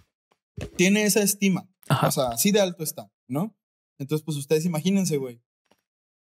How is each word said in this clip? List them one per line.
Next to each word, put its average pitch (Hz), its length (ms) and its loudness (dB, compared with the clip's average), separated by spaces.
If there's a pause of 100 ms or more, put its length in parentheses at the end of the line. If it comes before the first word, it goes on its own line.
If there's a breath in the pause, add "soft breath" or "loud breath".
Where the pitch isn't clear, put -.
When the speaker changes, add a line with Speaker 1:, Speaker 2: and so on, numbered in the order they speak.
(760)
Speaker 1:
Tiene 202 280 2
esa 208 180 2
estima. 196 460 0 (200)
Speaker 2:
Ajá. 147 200 2
Speaker 1:
O - 20 0
sea, 139 200 0
así 151 220 0
de 208 80 4
alto 180 220 -2
está, 139 300 -10 (160)
¿no? 160 260 -4 (440)
Entonces, 151 260 -4
pues, 156 140 -6
ustedes 156 260 0
imagínense, 170 540 0
güey. 123 240 -8 (960)